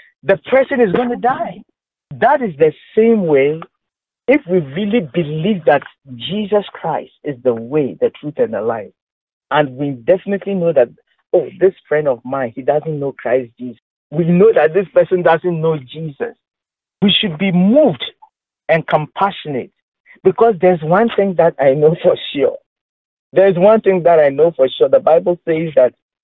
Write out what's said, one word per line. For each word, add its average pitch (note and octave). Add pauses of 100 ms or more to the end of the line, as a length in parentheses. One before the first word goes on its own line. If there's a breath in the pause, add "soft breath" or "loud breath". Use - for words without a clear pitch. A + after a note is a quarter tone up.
(240 loud breath)
the F#3+
person C4
is G3+
gonna A#3+
die. A#3 (540)
That C4+
is F3+
the D#3 (240)
same A3
way D3 (640)
if C#4+
we F3+
really G3 (120)
believe D#3+
that C#3+ (340)
Jesus G3+
Christ C#3+ (120)
is C#3+
the B2+
way, A#2+
the A#2+
truth, -
and A2+
the G#2
life. A2 (580)
And C#3
we C#3+
definitely E3
know E3+
that, B2+ (460)
oh, D#3+ (100)
this F#3 (160)
friend D3+
of A#2+
mine, B2+
he C3+
doesn't D3+
know C#3
Christ A#2+
Jesus. B2 (280)
We D#3
know F3
that F#3
this F#3
person F3
doesn't E3+
know D#3+
Jesus. D3 (640)
We G3+
should F3
be G3
moved G3 (640)
and D#3+
compassionate D#3 (500 soft breath)
because G#3+
there's F3+
one F#3
thing G3
that E3
I C3+
know D#3
for - (180)
sure. - (760)
There's F#3+
one G#3+
thing F#3
that E3+
I D3
know D3+
for C3
sure. C#3+
The C3+
Bible F3
says D#3+
that B2+ (280)